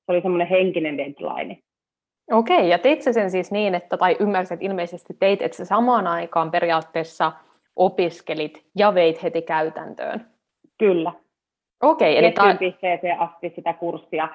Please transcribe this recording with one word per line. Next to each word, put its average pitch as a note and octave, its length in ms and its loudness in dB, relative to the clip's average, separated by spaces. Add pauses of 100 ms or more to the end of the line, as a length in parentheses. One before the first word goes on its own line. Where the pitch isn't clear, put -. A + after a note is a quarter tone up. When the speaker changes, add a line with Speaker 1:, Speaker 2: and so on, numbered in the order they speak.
Speaker 1:
Se F#3+ 60 -4
oli F3 100 2
semmonen F3 260 0
henkinen E3+ 500 0
deadline. C#3 600 -8 (720)
Speaker 2:
Okei, A3+ 380 4
ja F3 100 4
teit C#4+ 220 2
sä A#3+ 120 0
sen G3+ 180 0
siis F#3 200 -4
niin, G3+ 240 0
että, F3 220 -6
tai F3+ 220 2
ymmärsit, F#3+ 320 0
että F3 140 -8
ilmeisesti F3 540 -8
teit, G3 220 2
että - 160 -4
sä - 80 -10
samaan A3 420 2
aikaan E3+ 440 -2
periaatteessa E3 800 -2 (440)
opiskelit E3+ 880 -2 (140)
ja G3+ 180 4
veit E3 280 2
heti E3 180 -2
käytäntöön? D#3 840 -6 (520)
Speaker 1:
Kyllä. F3 340 0 (720)
Speaker 2:
Okei, B3+ 340 4
eli E3+ 140 6
Speaker 1:
Tiettyyn G3 240 4
Speaker 2:
ta- - 40 -10
Speaker 1:
pisteeseen F3+ 600 -4
asti E3+ 360 -6
sitä E3+ 180 -6
kurssia. D#3+ 600 -6